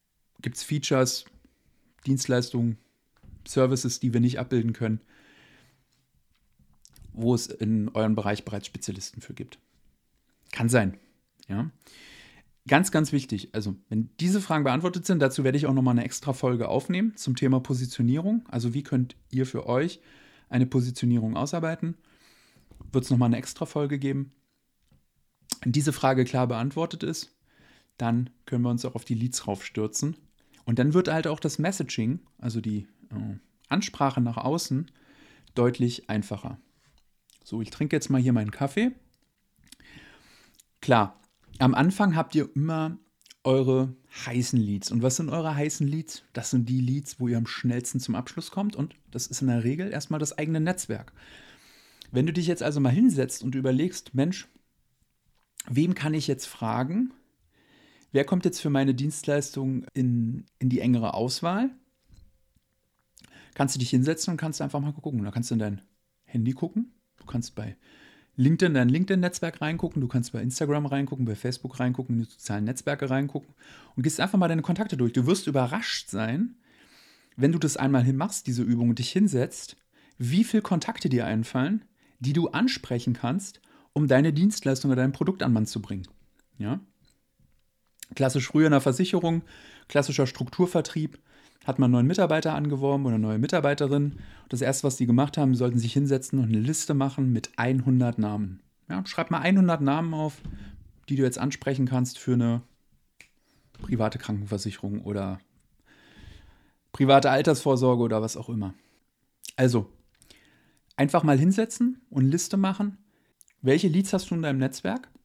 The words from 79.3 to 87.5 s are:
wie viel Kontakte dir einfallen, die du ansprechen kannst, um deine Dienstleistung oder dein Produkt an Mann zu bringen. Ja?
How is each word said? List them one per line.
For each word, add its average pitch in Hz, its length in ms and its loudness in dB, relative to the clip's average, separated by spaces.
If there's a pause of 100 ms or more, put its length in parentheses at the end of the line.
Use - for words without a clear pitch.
wie 147 280 2
viel 214 160 0
Kontakte 185 480 -2
dir 120 160 2
einfallen, 127 580 0 (360)
die 131 140 0
du 170 140 2
ansprechen 131 680 -2
kannst, 139 480 -4 (320)
um 147 140 2
deine 139 240 6
Dienstleistung 143 600 2
oder 127 100 4
dein 131 100 2
Produkt 165 320 -2
an 123 100 4
Mann 107 120 4
zu 107 160 -6
bringen. 95 260 -8 (500)
Ja? 113 220 -4 (1400)